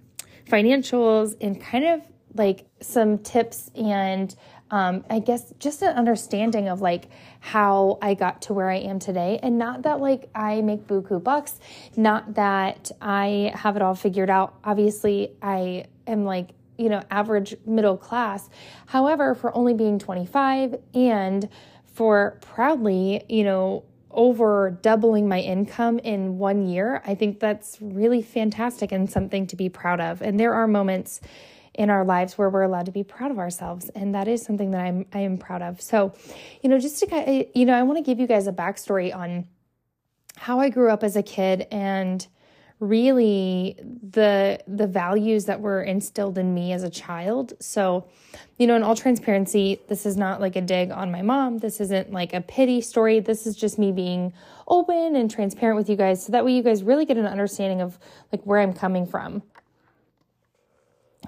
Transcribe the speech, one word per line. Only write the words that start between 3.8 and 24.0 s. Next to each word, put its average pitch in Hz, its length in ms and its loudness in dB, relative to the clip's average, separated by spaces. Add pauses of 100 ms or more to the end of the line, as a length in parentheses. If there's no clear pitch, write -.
um, 190 400 0
I 220 100 -2
guess 240 400 -2
just 294 220 -6
an 370 160 2
understanding 220 720 0
of, 180 100 -4
like, 175 300 -2 (320)
how 196 600 2
I 202 120 0
got 185 300 -2
to - 100 -6
where 190 160 0
I 190 80 0
am 196 220 -6
today. 185 440 -2
And 240 140 0
not 240 240 -4
that, 294 180 0
like, 269 340 0
I 214 280 -2
make 208 260 -2
buku 190 340 -2
bucks, 190 380 -2 (380)
not 220 380 0
that 196 540 -2 (120)
I 202 520 -2
have 208 220 -2
it 202 60 -2
all 190 140 2
figured 190 340 0
out. 190 240 2 (100)
Obviously, 208 800 0
I 185 460 -4 (200)
am, 214 160 -2
like, 185 280 -4 (260)
you 233 100 0
know, 202 140 0 (100)
average 208 420 -2 (120)
middle 214 320 2
class. 214 520 -6 (360)
However, 269 500 2
for 233 180 -4
only 247 200 4
being 214 260 2
twenty-five 269 800 -2 (140)
and 202 560 2 (340)
for 208 560 2
proudly, 214 880 0
you 220 160 2
know, 190 400 0 (260)